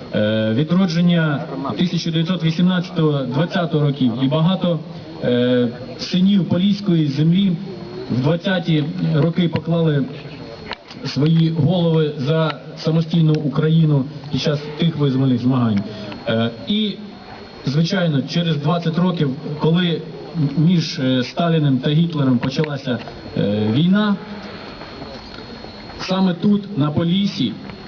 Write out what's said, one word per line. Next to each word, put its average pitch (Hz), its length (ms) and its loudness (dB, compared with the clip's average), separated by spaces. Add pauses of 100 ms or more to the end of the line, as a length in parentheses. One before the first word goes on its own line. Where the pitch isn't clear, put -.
(140)
е, 110 400 2
відродження 165 920 2 (340)
тисяча 175 320 0
дев'ятсот 165 340 0
вісімнадцятого, 160 800 2 (100)
двадцятого 160 520 0
років 131 260 2 (100)
і 135 40 2
багато, 170 520 2 (460)
е, 123 440 2 (300)
синів 185 500 2
поліської 180 580 2
землі 170 460 2 (580)
в 113 100 0
двадцяті 165 640 0 (300)
роки 165 340 2
поклали 160 560 0 (1000)
свої 160 460 4
голови 160 680 2
за 151 420 0 (160)
самостійну 160 560 2
Україну 151 720 2 (280)
під 131 80 0
час 147 200 0 (180)
тих 160 180 2
визвольних 131 440 2
змагань. 120 400 2 (480)
Е, 113 220 0 (180)
і, 208 240 0 (720)
звичайно, 160 640 0
через 165 260 0
двадцять 156 420 0
років, 170 320 2 (300)
коли 165 400 2 (560)
між, 165 420 2
е, 131 260 2
Сталіним 160 540 2
та 151 120 -2
Гітлером 147 480 2
почалася, 135 600 -2 (400)
е, 107 360 0
війна, 196 420 4 (1800)
саме 190 360 2
тут, 202 440 2
на 147 120 2
Поліссі, 170 640 0 (340)